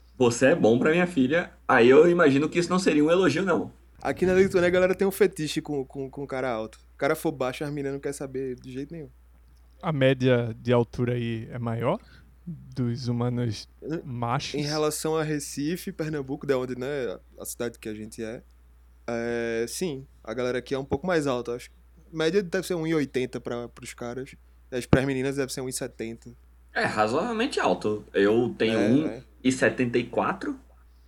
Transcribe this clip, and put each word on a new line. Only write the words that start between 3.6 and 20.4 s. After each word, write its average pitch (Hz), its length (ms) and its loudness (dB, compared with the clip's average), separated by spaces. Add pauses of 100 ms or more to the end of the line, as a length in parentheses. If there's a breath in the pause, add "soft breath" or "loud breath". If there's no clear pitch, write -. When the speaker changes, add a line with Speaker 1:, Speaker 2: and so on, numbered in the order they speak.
Speaker 2:
Aqui 143 240 -2
na 185 80 4
Lituânia 185 340 4
a 175 40 2
galera 185 240 4
tem 196 120 2
um 190 40 2
fetiche 156 500 0
com, 143 240 -6
com, 135 240 -10
com 139 180 -10
cara 131 240 -4
alto. 110 260 -6 (160)
O - 40 -20
cara 143 180 0
for 160 160 -2
baixo, 131 320 -4
as 147 60 -6
meninas 139 240 -6
não 139 60 -8
querem 143 180 -8
saber 131 380 -8
de 127 160 -16
jeito 135 220 -10
nenhum. 151 160 -14 (720)
Speaker 3:
A 175 100 -4
média 127 680 2
de 120 100 -2
altura 120 420 2
aí 117 380 -6
é 127 80 -12
maior? 117 400 -2 (480 soft breath)
Dos 127 600 -6
humanos 120 600 -2 (140)
Speaker 2:
Em 147 240 -6
Speaker 3:
machos? 127 580 -4
Speaker 2:
relação 151 540 -2
a 160 60 0
Recife, 151 680 -6
Pernambuco, 151 540 -6
de 139 80 0
onde, 127 240 -2
né, 123 400 -6 (220)
a 110 60 -12
cidade 120 340 -8
que 113 100 -10
a 107 60 -8
gente 110 280 -12
é, 113 200 -10 (640)
é, 117 600 -4
sim, 139 380 -8 (180)
a 110 100 -12
galera 123 260 -2